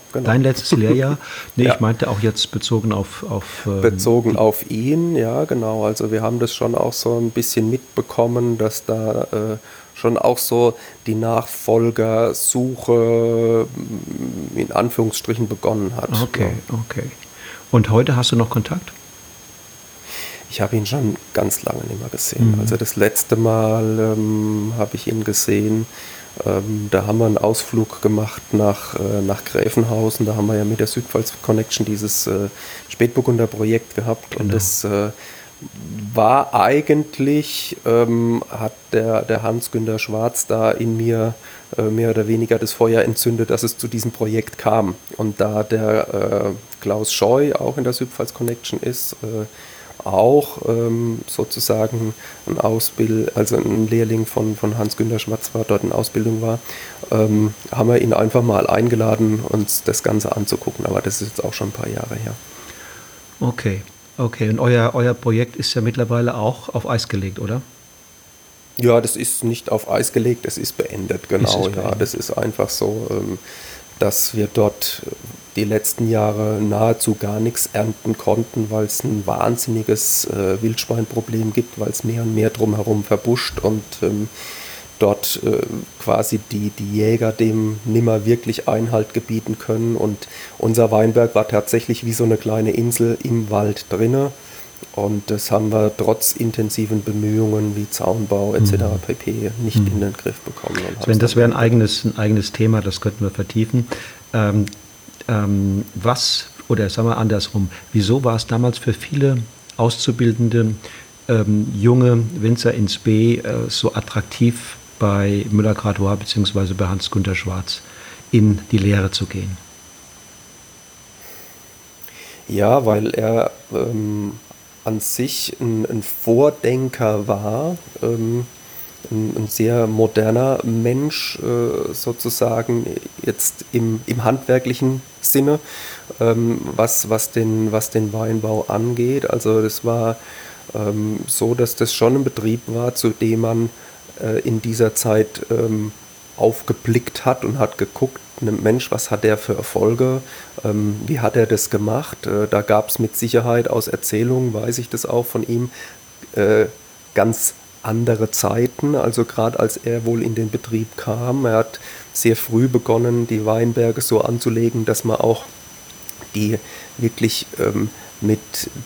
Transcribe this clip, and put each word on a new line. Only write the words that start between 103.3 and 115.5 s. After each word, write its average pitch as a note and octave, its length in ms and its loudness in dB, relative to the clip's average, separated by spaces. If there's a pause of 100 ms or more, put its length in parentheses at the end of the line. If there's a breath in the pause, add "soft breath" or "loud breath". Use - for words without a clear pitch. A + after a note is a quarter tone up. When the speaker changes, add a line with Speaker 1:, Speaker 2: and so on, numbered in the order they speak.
Speaker 2:
vertiefen. A2 560 0 (460 loud breath)
Ähm, G#2 320 2 (640)
ähm, G2+ 580 2 (100)
was, - 520 -2 (220)
oder G#2 200 2
sagen A2+ 180 0
wir A2+ 100 2
andersrum, G#2 520 0 (240 loud breath)
wieso A2+ 300 4
war A#2 120 2
es A2+ 120 -4
damals A#2+ 300 2
für - 160 -2
viele C#3 440 0 (400)
Auszubildende, A#2 960 2 (540 loud breath)
ähm, G#2+ 480 2
junge A#2+ 480 6 (160)
Winzer A#2 340 2
ins G#2+ 240 0
B, A2 400 4
äh, A#2 320 -4
so - 260 -2
attraktiv, - 800 -2 (220)
bei G2+ 540 2